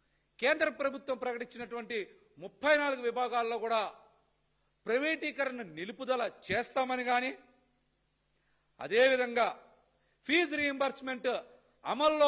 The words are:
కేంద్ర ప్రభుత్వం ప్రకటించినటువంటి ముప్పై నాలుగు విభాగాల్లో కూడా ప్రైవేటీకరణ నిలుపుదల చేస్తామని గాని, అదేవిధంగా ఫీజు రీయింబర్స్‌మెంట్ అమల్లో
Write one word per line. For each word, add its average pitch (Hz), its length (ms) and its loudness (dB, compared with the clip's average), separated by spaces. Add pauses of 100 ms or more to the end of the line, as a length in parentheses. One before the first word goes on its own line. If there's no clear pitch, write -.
(400)
కేంద్ర 311 300 2 (100)
ప్రభుత్వం 269 460 -4
ప్రకటించినటువంటి 233 720 -8 (460)
ముప్పై 294 360 2
నాలుగు 269 280 -2
విభాగాల్లో 233 560 -2
కూడా 226 180 2 (1040)
ప్రైవేటీకరణ 269 760 -2 (160)
నిలుపుదల 214 480 -4 (240)
చేస్తామని 254 640 0
గాని, 247 200 0 (1500)
అదేవిధంగా 240 680 4 (840)
ఫీజు 302 320 2
రీయింబర్స్‌మెంట్ 262 680 -2 (640)
అమల్లో 294 360 4